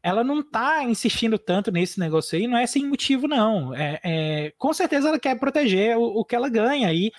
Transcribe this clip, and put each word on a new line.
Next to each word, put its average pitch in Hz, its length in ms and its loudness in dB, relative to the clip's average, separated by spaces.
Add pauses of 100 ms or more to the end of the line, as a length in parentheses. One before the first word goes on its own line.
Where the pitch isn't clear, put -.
ela 196 220 0
não 285 180 0
tá 285 440 0
insistindo 226 520 0
tanto 190 340 0
nesse 180 280 -2
negócio 160 380 -2
aí, 214 100 0
não 247 100 0
é 247 80 2
sem 277 200 -2
motivo, 277 420 0
não. 214 460 2
É, 147 280 -4
é, 156 560 -4
com 285 140 0
certeza 311 380 0
ela 311 100 0
quer 262 180 0
proteger 233 600 2
o, 233 60 2
o 214 200 -2
que - 120 -4
ela 240 120 0
ganha, 226 460 2
e 190 260 0